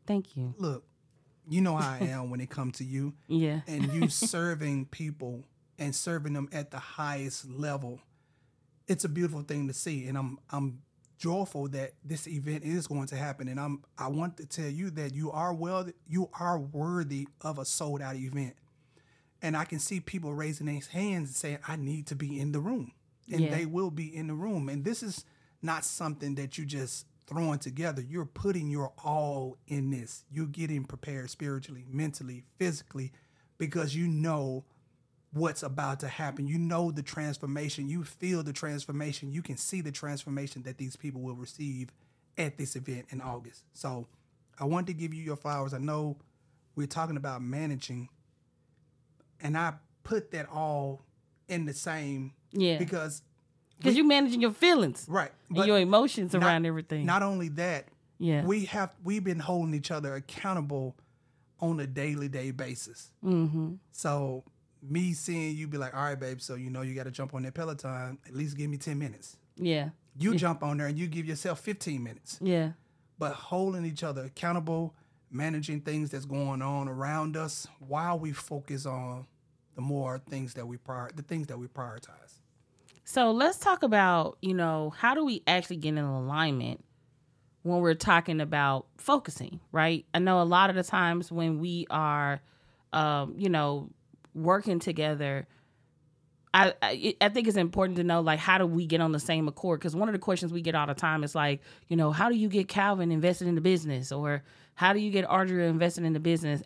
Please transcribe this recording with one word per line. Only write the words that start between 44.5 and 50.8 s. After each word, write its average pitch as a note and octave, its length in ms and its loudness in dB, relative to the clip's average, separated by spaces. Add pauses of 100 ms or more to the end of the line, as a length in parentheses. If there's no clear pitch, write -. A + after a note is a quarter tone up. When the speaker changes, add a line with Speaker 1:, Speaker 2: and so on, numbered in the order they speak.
Speaker 2:
I C#3 60 -4
wanted E3+ 240 0
to F3+ 60 -6
give D#3+ 200 -6
you D#3+ 80 -10
your D3+ 140 -4
flowers. C#3 380 -4
I C3 40 -6
know D3+ 380 -2 (580)
we're C#3+ 120 -4
talking D#3+ 300 -4
about C3+ 260 -6
managing, C3 640 -6 (1300)
and D3+ 160 -2
I E3 180 0 (280)
put A3 300 -2
that D#3 160 -6
all D3 540 -4 (460)